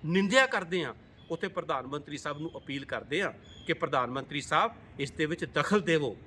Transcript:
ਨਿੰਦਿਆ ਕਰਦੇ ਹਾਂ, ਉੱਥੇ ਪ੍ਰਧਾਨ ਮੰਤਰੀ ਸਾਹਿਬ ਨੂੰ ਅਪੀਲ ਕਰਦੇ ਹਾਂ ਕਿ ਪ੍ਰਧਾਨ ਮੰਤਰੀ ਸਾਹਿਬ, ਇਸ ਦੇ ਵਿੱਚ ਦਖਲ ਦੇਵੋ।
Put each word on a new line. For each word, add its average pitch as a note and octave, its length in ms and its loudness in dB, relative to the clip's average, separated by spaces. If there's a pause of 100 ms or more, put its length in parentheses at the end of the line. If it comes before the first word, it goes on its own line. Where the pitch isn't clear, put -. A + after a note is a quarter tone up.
ਨਿੰਦਿਆ G3+ 420 6
ਕਰਦੇ F3+ 380 -2
ਹਾਂ, A#2 100 -6 (360)
ਉੱਥੇ F3 180 -4
ਪ੍ਰਧਾਨ D#3 380 -4
ਮੰਤਰੀ D3 300 -8
ਸਾਹਿਬ D3 220 -6
ਨੂੰ D#3+ 180 -6
ਅਪੀਲ C3+ 280 -8
ਕਰਦੇ B2+ 380 -4
ਹਾਂ D3 100 -2 (340)
ਕਿ D#3+ 60 0
ਪ੍ਰਧਾਨ C3+ 380 0
ਮੰਤਰੀ C3+ 300 -4
ਸਾਹਿਬ, F#3+ 320 2 (260)
ਇਸ C#3 120 -2
ਦੇ D#3 160 0
ਵਿੱਚ E3+ 180 -4
ਦਖਲ D3+ 360 2
ਦੇਵੋ। D3+ 360 2 (100)